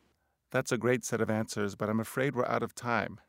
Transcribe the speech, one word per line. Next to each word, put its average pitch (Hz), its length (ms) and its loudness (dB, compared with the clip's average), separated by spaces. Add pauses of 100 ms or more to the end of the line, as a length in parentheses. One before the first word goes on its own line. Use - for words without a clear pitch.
(500)
That's 131 200 -2
a 127 80 2
great 117 280 2
set 113 160 0
of 110 80 2
answers, 104 440 0
but 104 140 -2
I'm 110 120 2
afraid 131 360 -2
we're 120 100 2
out 117 160 2
of 117 120 -6
time. 113 440 -2 (100)